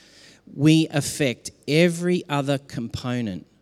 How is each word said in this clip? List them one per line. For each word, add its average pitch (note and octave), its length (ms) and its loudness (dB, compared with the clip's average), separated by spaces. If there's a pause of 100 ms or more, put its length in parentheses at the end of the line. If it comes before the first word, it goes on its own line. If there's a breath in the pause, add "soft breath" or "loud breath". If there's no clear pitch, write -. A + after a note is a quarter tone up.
(540 soft breath)
we D#3 360 4
affect C#3 640 -4 (160)
every F3 600 2
other C#3 280 0
component A#2+ 880 -6 (160)